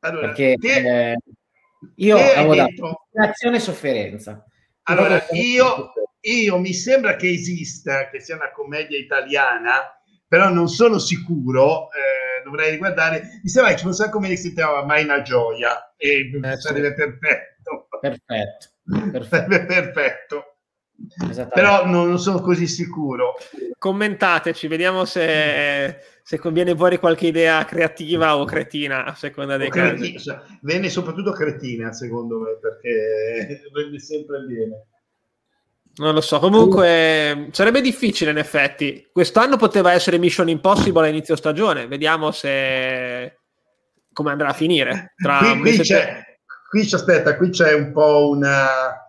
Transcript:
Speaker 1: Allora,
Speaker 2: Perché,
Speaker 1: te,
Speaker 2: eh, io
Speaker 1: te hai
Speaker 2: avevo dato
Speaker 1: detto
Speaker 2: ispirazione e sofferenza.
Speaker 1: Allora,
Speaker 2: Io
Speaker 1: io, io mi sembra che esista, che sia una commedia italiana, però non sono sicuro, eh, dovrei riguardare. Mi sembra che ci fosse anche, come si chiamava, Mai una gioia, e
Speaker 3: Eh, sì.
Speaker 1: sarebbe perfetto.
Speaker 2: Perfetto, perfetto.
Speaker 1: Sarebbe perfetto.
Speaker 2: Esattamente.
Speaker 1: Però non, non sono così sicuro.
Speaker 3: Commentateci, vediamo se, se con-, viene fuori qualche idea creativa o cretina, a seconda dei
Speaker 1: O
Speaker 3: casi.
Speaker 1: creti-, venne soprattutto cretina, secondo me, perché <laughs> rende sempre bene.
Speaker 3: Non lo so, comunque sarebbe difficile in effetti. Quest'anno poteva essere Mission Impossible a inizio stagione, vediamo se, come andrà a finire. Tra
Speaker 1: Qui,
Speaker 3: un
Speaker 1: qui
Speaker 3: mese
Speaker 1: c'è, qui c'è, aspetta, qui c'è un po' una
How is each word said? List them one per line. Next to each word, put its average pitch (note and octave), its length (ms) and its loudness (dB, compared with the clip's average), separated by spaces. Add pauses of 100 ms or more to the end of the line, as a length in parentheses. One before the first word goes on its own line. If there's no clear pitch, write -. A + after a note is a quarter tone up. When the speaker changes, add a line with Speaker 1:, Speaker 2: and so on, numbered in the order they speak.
Speaker 1:
Allora, D#3+ 280 -6
Speaker 2:
Perché, C3 300 2
Speaker 1:
te, B2 540 0
Speaker 2:
eh, A#2 40 -4 (800)
io G#3 200 4
Speaker 1:
te - 60 8
hai C4+ 120 6
Speaker 2:
avevo D3+ 200 6
dato C#3 160 4
Speaker 1:
detto E3 360 -10
Speaker 2:
ispirazione A3 500 -2
e A3 40 0
sofferenza. G#2+ 840 -6 (400)
Speaker 1:
Allora, F3+ 460 2
Speaker 2:
Io E3+ 140 -2
Speaker 1:
io, B3 480 2 (280)
io G#3+ 380 0
mi F#3 160 -2
sembra A#3 420 2
che F3+ 140 -2
esista, D#3+ 800 -6
che C3+ 100 -14
sia D#3+ 140 -14
una D3+ 160 -10
commedia D3 480 -10
italiana, C3 840 -2 (460)
però F#3 220 4
non F3 200 2
sono A3 300 4
sicuro, C#3+ 960 0
eh, C3 520 -4
dovrei D3+ 280 -2
riguardare. D#3+ 720 -2
Mi F#3 40 -6
sembra A#3+ 240 4
che - 60 0
ci E3+ 60 -10
fosse F#3 180 -2
anche, G#3+ 120 -2
come F#3+ 220 -2
si F3+ 160 -8
chiamava, D3+ 320 -2
Mai D3+ 200 2
una C#3+ 180 0
gioia, A#2 760 -2
e C#3 340 0 (120)
Speaker 3:
Eh, C3+ 140 -4
sì. C3 40 -12
Speaker 1:
sarebbe C#3+ 340 -4
perfetto. - 920 -6 (140)
Speaker 2:
Perfetto, - 680 -8 (460)
perfetto. F3 160 -6
Speaker 1:
Sarebbe F3 360 0
perfetto. D3+ 840 -4 (720)
Speaker 2:
Esattamente. D3 360 -8
Speaker 1:
Però G3 320 4
non, F3 220 4
non F3 100 0
sono F3+ 220 0
così F3 260 0
sicuro. D3 680 -4 (420)
Speaker 3:
Commentateci, F#3+ 920 0
vediamo F3+ 360 0
se, D3 960 -2 (240)
se - 160 -8
con-, E3 140 -6
viene F3 240 2
fuori F3 220 2
qualche E3+ 280 2
idea D#3+ 380 2
creativa D#3+ 720 0
o C#3+ 80 0
cretina, C#3+ 640 -6
a C3+ 100 -10
seconda C#3 400 -8
dei C3+ 100 -2
Speaker 1:
O C3+ 40 -4
Speaker 3:
casi. F3 420 -2
Speaker 1:
creti-, - 100 -16 (380)
venne F3 280 -4
soprattutto F3+ 440 -6
cretina, B2 600 -6
secondo A#2 460 -8
me, A2 220 -6
perché A2 1080 -4
<laughs> C#3 80 -20
rende D3 240 -8
sempre D3 440 -10
bene. A2+ 440 -10 (1080)
Speaker 3:
Non D#3 200 0
lo D#3 60 4
so, D3+ 180 0
comunque E3 1120 4
sarebbe A3+ 300 2
difficile A3+ 500 0
in D3+ 80 -2
effetti. C#3+ 760 -2
Quest'anno A3 440 4
poteva G3+ 360 4
essere F3 260 2
Mission F3 300 2
Impossible F3 560 2
a D#3 40 2
inizio D#3 280 -2
stagione, D3+ 520 -2
vediamo D3+ 420 -2
se, C3 1120 -4 (720)
come D3 180 -4
andrà D3 180 -2
a C3+ 60 0
finire. D#3 600 0
Tra C#3+ 220 2
Speaker 1:
Qui, C#3 100 4
Speaker 3:
un C3+ 120 0
Speaker 1:
qui G3 100 4
Speaker 3:
mese G#3 120 4
Speaker 1:
c'è, - 420 0 (460)
qui G#3 160 2
c'è, - 80 -2
aspetta, D#3+ 420 2
qui F3+ 140 2
c'è D#3+ 240 4
un C#3+ 180 0
po' D3 380 4
una C3+ 680 0 (120)